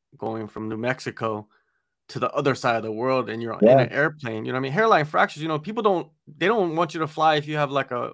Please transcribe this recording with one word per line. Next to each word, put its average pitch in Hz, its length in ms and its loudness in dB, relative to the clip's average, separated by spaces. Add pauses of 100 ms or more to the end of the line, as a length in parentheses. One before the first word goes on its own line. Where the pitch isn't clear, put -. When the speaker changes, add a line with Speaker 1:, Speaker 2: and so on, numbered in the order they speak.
(180)
Speaker 1:
going 110 300 -6
from 110 220 -10
New 110 80 -6
Mexico 113 720 -4 (600)
to 120 100 -10
the 123 140 -2
other 135 220 2
side 120 220 0
of 110 60 -4
the 110 80 -6
world, 123 380 -2
and 113 140 -8
you're 113 240 -2
in 135 120 10
Speaker 2:
Yeah. - 20 6
Speaker 1:
an 123 100 0
airplane, 123 540 -2
you 127 60 -6
know 127 60 -2
what 131 40 -2
I - 20 -4
mean? 135 100 -4
Hairline 196 320 4
fractures, 175 380 0
you 160 60 -6
know, 156 100 -2
people 214 240 -4
don't, 180 280 2 (160)
they 151 200 -2
don't 190 280 0
want 160 180 0
you 165 80 -4
to 156 60 0
fly 156 280 4
if 151 120 -2
you 151 100 -4
have, 143 140 0
like, 135 200 -2
a, 120 220 -4